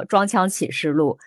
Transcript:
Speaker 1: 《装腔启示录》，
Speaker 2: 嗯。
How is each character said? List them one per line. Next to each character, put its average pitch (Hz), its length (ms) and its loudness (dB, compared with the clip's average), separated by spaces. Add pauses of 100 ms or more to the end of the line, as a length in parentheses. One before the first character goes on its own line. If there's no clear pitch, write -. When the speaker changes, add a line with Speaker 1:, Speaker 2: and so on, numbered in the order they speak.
Speaker 1:
《装 202 200 2
腔 190 220 2
启 - 220 -4
示 156 200 -4
录》， 147 240 2
Speaker 2:
嗯。 - 120 -10